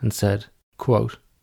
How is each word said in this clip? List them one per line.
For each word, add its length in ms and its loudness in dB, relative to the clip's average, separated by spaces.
and 100 0
said, 320 0
quote, 400 0